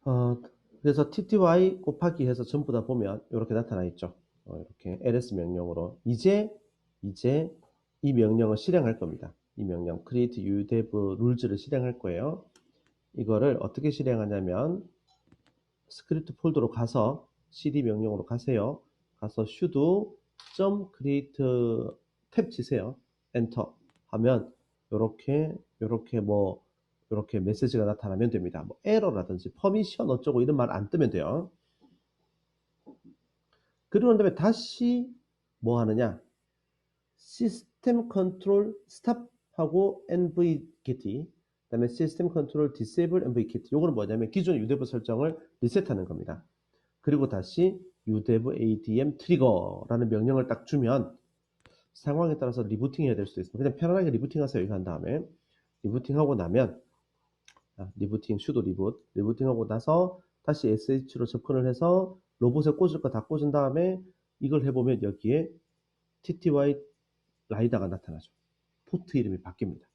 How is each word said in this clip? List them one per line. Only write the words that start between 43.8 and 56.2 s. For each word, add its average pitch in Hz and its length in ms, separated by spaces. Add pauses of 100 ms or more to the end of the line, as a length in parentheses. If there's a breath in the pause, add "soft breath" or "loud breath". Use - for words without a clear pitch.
뭐냐면 110 360
기존 175 260
유대부 127 280
설정을 127 520 (240 loud breath)
리셋하는 120 440
겁니다. 82 380 (580)
그리고 139 280
다시 175 500 (260)
유대부 113 500
에이디엠 113 600
트리거라는 117 920
명령을 127 380
딱 - 180
주면 131 520 (760 soft breath)
상황에 156 440
따라서 123 260
리부팅 113 420
해야 123 100
될 98 100
수도 - 160
있습니다. - 160
그냥 135 200
편안하게 175 340
리부팅 135 300
하세요. 127 220
이거 101 120
한 92 80
다음에. 87 420 (580)
리부팅 127 340
하고 143 180